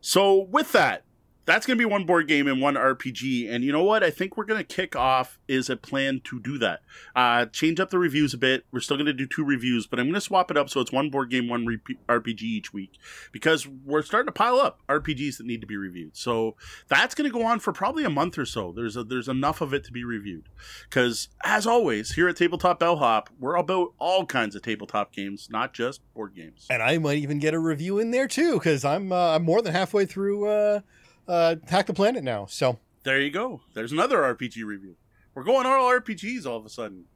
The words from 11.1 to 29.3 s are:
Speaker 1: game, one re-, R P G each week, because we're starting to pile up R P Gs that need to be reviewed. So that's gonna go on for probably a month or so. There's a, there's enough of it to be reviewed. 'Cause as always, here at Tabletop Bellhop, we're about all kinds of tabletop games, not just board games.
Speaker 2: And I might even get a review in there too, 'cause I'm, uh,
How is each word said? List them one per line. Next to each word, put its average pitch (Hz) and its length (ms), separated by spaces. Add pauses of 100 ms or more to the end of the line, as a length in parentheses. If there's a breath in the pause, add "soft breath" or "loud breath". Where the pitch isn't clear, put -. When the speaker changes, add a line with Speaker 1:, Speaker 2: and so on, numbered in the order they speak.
Speaker 1:
game, 123 160
one 120 180
re-, 113 140 (300)
R 120 120
P 113 140
G 107 140
each 110 240
week, 98 260 (320 loud breath)
because 147 340
we're 139 380
starting 214 240
to - 60
pile 247 260
up - 300
R 147 120
P 156 140
Gs 135 240
that 113 80
need 117 140
to 104 80
be 104 80
reviewed. 87 400
So 113 400 (320 loud breath)
that's 190 260
gonna 294 160
go 226 140
on 226 160
for 196 120
probably 277 300
a 226 80
month 156 280
or 139 60
so. 95 300
There's 113 220
a, 123 80
there's 123 240
enough 135 320
of 143 120
it 139 120
to - 80
be 120 100
reviewed. 104 460 (420 loud breath)
'Cause 123 380 (160)
as 208 200
always, 180 500
here 170 120
at 170 80
Tabletop 175 460
Bellhop, 143 580
we're 139 160
about 180 460
all 180 260
kinds 107 300
of - 60
tabletop 104 500
games, 101 360
not 117 240
just 120 280 (120)
board 101 220
games. 80 340
Speaker 2:
And 120 140
I 143 160
might 151 200
even 147 200
get 156 160
a 165 60
review 165 400
in 226 100
there 254 160
too, 302 320
'cause 147 260
I'm, 185 280
uh, 175 240